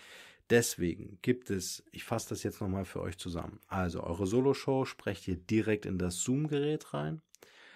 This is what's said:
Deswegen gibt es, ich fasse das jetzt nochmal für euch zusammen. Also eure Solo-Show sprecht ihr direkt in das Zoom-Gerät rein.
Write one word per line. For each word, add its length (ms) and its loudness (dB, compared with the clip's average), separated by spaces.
Deswegen 720 2
gibt 260 2
es, 420 -4
ich 120 -12
fasse 260 -4
das 140 -6
jetzt 180 -4
nochmal 240 -2
für 160 -6
euch 160 -6
zusammen. 500 -8
Also 360 0
eure 240 -2
Solo-Show 580 2
sprecht 420 -6
ihr 100 0
direkt 500 2
in 100 -2
das 240 0
Zoom-Gerät 720 0
rein. 280 -4